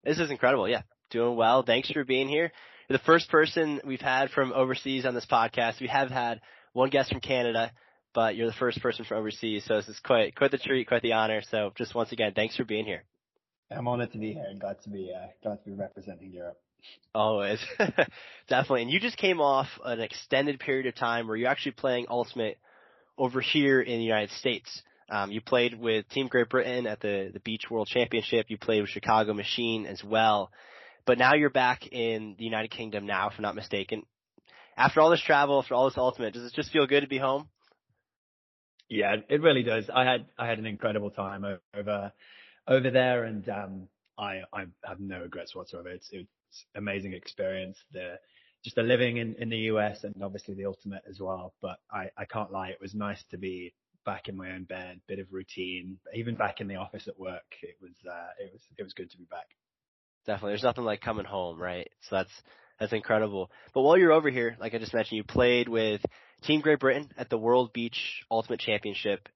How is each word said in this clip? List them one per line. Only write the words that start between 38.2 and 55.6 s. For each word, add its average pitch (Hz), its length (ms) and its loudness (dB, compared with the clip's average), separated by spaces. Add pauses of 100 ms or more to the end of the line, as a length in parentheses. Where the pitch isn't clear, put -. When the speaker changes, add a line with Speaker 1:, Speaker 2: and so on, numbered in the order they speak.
Speaker 2:
Yeah, 104 260 0 (140)
it 147 100 2
really 147 220 6
does. 113 260 0
I 127 160 2
had, 123 220 0 (100)
I 120 100 -6
had 113 120 -2
an 110 80 -6
incredible 104 440 -2
time 98 320 -8
o-, 98 160 -6 (160)
over, 101 380 -6 (540)
over 131 240 4
there, 127 340 2
and, 110 240 -8
um, 95 400 -10 (300)
I, 98 240 -6 (100)
I 98 140 -8 (200)
have 95 140 -12
no 95 200 -10
regrets 87 360 -12
whatsoever. 87 320 -14
It's, 90 240 -16
it's 92 140 -14 (480)
amazing 98 400 -6
experience. 95 640 -6 (160)
The, 90 240 -10 (440)
just - 140 -6
the 117 60 2
living 120 340 4
in, 113 220 -4
in 117 100 -6
the 113 80 -4
U 110 240 0
S 104 240 -2
and 98 180 -10
obviously 98 300 -10
the 98 140 -8
Ultimate 98 420 -10
as 95 100 -20
well. 92 440 -8
But 90 160 -10 (120)
I, 98 240 -8
I 101 120 -12
can't 101 260 -6
lie, 95 160 -6
it 92 100 -12
was 95 140 -14
nice 101 380 -6
to 95 80 -14
be 90 340 -10 (340)
back 98 220 -10
in 98 100 -10
my 92 140 -12
own 92 120 -12
bed, 90 420 -12
bit 98 120 -8
of 95 120 -12
routine, 92 680 -12 (160)